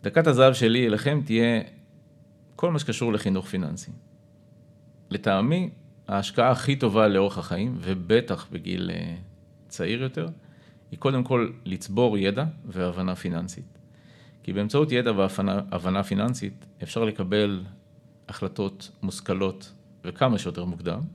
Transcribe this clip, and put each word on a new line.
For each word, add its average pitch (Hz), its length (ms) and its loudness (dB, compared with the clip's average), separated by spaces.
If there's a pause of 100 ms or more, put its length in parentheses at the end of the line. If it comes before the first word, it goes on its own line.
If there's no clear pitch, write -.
דקת 160 240 2
הזהב 131 280 8
שלי 123 320 4
אליכם 123 380 2
תהיה 117 360 2 (960)
כל 175 140 0
מה 156 80 0
שקשור 117 340 -2
לחינוך 95 340 0
פיננסי. 87 440 -6 (1200)
לטעמי, 113 600 2 (380)
ההשקעה 101 420 2
הכי 139 260 2
טובה 110 320 6
לאורך 98 300 4
החיים, 95 420 -4
ובטח 95 720 0
בגיל, 90 420 -6
אה, 85 200 -6 (540)
צעיר 113 340 -4
יותר, 131 260 -6 (640)
היא - 80 -14
קודם 131 260 0
כל 123 260 0 (140)
לצבור 104 540 0
ידע 101 260 0 (200)
והבנה 92 500 -4
פיננסית. 87 600 -8 (720)
כי - 60 -6
באמצעות 107 400 0
ידע 120 200 2
והבנה, 98 480 0 (100)
הבנה 92 320 0
פיננסית, 101 640 -4 (160)
אפשר - 220 -2
לקבל 101 580 0 (680)
החלטות - 600 -6 (120)
מושכלות - 680 -4 (320)
וכמה 104 340 2
שיותר 90 260 -6
מוקדם 87 360 -4 (140)